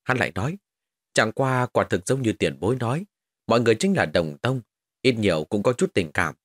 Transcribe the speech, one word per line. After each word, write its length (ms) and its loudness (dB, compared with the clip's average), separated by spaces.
hắn 140 0
lại 180 -2
nói, 220 -4
"Chẳng 180 2
qua 340 0
quả 180 0
thực 240 -2
giống 140 -2
như 120 0
tiền 260 -2
bối 160 0
nói, 300 -4
mọi 140 4
người 140 4
chính 180 0
là 120 2
đồng 320 -2
tông, 240 -4
ít 120 4
nhiều 300 0
cũng 200 -4
có 100 2
chút 200 -2
tình 180 -2
cảm. 340 -2